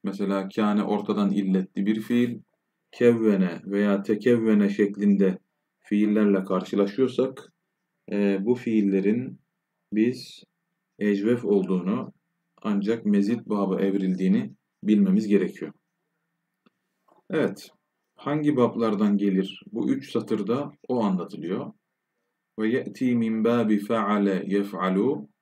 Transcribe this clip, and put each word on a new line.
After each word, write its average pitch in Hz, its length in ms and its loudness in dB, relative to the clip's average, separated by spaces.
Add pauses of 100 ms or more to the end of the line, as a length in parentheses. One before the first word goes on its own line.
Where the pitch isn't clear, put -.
Mesela 98 460 -4
kâne 104 340 0
ortadan 101 480 0
illetli 95 540 0
bir 110 160 0
fiil. 120 380 -2 (520)
Kevvene 104 720 2
veya 101 400 0
tekevvene 110 680 2
şeklinde 101 720 2 (400)
fiillerle 104 640 0
karşılaşıyorsak, 101 1080 -2 (580)
e, 101 340 0
bu 123 100 2
fiillerin 110 840 0 (540)
biz 113 500 -2 (560)
ecvef 104 460 0
olduğunu 95 680 -2 (480)
ancak 104 440 -2
mezit 104 400 2
baba 95 360 0
evrildiğini 95 720 2 (300)
bilmemiz 101 440 4
gerekiyor. 95 460 0 (1600)
Evet, 135 400 -2 (460)
hangi 147 400 -2
bablardan 107 640 2
gelir? 95 540 -2
Bu - 180 -4
üç 135 220 -4
satırda 117 600 -4 (160)
o 120 160 -2
anlatılıyor. 92 720 -4 (840)
Ve 110 100 0
ye'ti 123 460 -2
min 110 280 0
babi 113 360 2
feale 101 680 0
yef'alu. 101 840 -2 (120)